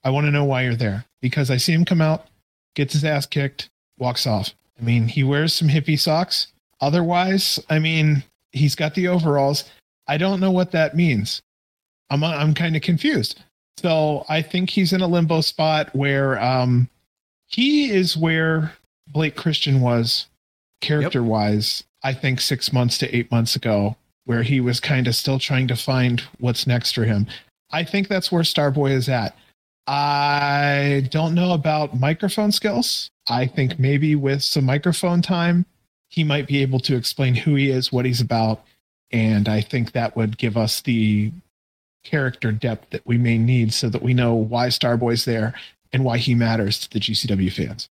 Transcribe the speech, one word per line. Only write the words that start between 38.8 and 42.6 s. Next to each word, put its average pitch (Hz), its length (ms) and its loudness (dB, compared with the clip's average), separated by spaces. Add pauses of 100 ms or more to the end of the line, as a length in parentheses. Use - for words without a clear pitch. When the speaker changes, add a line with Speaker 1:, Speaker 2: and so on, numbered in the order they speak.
Speaker 1:
And 110 380 2
I 107 120 0
think 120 300 -4
that 117 240 -4
would 110 220 -2
give 113 200 -2
us 110 240 -2
the 107 500 0 (720)
character 127 480 -2
depth 110 400 -4